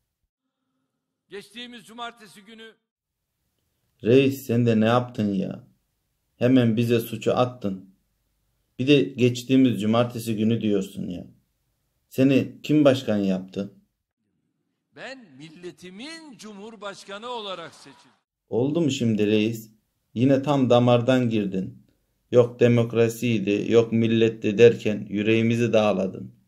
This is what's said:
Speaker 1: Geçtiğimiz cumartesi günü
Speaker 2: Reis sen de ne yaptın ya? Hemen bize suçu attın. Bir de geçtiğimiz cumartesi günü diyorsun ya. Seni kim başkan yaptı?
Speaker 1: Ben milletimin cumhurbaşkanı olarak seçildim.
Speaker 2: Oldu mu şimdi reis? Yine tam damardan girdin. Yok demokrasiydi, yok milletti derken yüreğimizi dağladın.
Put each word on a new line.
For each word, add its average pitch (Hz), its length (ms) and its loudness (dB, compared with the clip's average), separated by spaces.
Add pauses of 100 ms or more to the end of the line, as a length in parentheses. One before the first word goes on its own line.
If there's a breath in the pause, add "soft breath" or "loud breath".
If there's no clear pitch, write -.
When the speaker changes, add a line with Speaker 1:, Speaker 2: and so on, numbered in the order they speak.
(1300)
Speaker 1:
Geçtiğimiz 226 560 -18
cumartesi 220 560 -18
günü 220 300 -20 (1300)
Speaker 2:
Reis 131 420 2
sen 120 200 0
de 113 140 2
ne 110 60 2
yaptın 113 480 -2
ya? 92 300 -8 (720)
Hemen 120 420 2
bize 120 220 0
suçu 110 380 -4
attın. 101 580 -6 (840)
Bir 127 80 -6
de 143 140 6
geçtiğimiz 123 800 0
cumartesi 113 560 -2
günü 110 240 0
diyorsun 95 460 -4
ya. 90 200 -12 (840)
Seni 135 540 0
kim 147 220 2
başkan 139 320 0
yaptı? 98 560 -4 (1200)
Speaker 1:
Ben 233 300 -18 (120)
milletimin 180 1000 -18
cumhurbaşkanı 208 920 -16
olarak 190 460 -12
seçildim. - 440 -20 (300)
Speaker 2:
Oldu 147 320 -2
mu 147 100 0
şimdi 110 360 0
reis? 107 440 -2 (420)
Yine 131 300 2
tam 139 260 0
damardan 120 600 4
girdin. 95 560 -4 (460)
Yok 120 280 2
demokrasiydi, 113 1120 0
yok 113 200 4
milletti 113 640 0
derken 107 520 4
yüreğimizi 113 640 0
dağladın. 98 600 -2 (120)